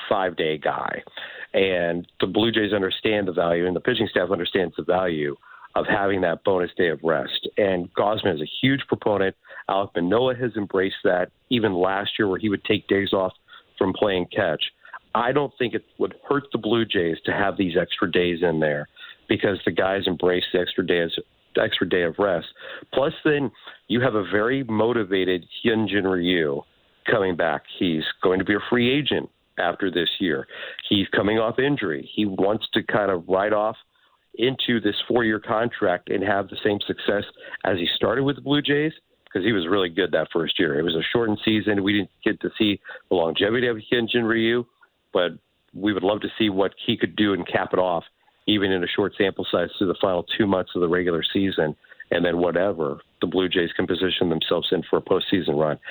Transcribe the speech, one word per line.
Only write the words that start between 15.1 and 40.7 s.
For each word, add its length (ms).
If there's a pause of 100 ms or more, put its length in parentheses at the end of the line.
I 160
don't 280
think 160
it 100 (140)
would 160 (120)
hurt 260
the 60
Blue 260
Jays 420
to 60
have 260
these 220
extra 300
days 320
in 180
there 280 (400)
because 380
the 40
guys 360
embrace 460
the 60
extra 280
day 160
as, 100 (500)
extra 260
day 140
of 160
rest. 300 (440)
Plus, 200 (120)
then 260 (380)
you 120
have 140
a 180
very 320
motivated 800 (200)
Hyunjin 460
Ryu 520 (460)
coming 280
back. 260 (160)
He's 260 (180)
going 160
to 60
be 100
a 160
free 200
agent 380 (300)
after 320
this 180 (100)
year. 280 (420)
He's 200
coming 300
off 200
injury. 560
He 100
wants 480
to 100
kind 280
of 180
ride 240
off 240 (580)
into 460
this 140 (140)
four-year 320
contract 720
and 120
have 260
the 160
same 220
success 380 (400)
as 120
he 200
started 260
with 140
the 60
Blue 200
Jays, 300 (400)
'cause 100
he 80
was 160
really 220
good 240
that 200
first 280
year. 180